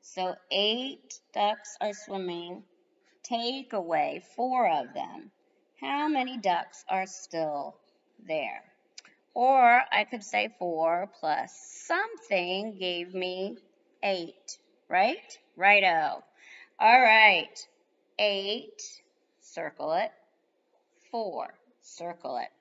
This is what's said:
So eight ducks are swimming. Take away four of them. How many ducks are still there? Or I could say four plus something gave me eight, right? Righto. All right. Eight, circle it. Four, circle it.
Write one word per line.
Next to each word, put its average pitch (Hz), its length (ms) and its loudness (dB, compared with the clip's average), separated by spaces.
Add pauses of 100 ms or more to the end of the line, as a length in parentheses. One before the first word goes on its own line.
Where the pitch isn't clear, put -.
So 185 320 -6 (160)
eight 233 680 -4 (140)
ducks 214 460 -2
are 208 120 -4
swimming. 180 680 -10 (600)
Take 240 500 -6
away 165 500 -4 (140)
four 247 340 0
of 131 240 -2
them. - 360 -12 (500)
How 294 280 -4
many 262 300 -2
ducks 180 500 -2
are 190 180 -2
still 151 720 -8 (500)
there? 135 360 -6 (720)
Or 247 480 6 (100)
I 214 120 2
could 214 200 -10
say 214 340 -2
four 170 520 -2 (100)
plus 147 320 -4 (340)
something 214 920 -4
gave 180 360 -6
me 185 420 -6 (460)
eight, 185 560 -6 (300)
right? 214 500 0 (180)
Righto. 170 680 2 (560)
All 240 200 10
right. 214 680 6 (540)
Eight, 208 640 -4 (580)
circle 156 540 -8
it. 202 180 -2 (1000)
Four, 196 380 -6 (340)
circle 170 540 -12
it. 120 120 -8 (120)